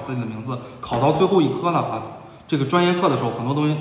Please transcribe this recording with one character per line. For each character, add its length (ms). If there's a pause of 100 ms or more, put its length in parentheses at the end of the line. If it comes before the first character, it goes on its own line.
自 100
己 60
的 60
名 180
字。 140 (220)
考 200
到 120
最 140
后 140
一 80
科 220
了 80
啊， 240 (440)
这 120
个 60
专 200
业 160
课 80
的 80
时 60
候， 80
很 140
多 100
同 120
学 140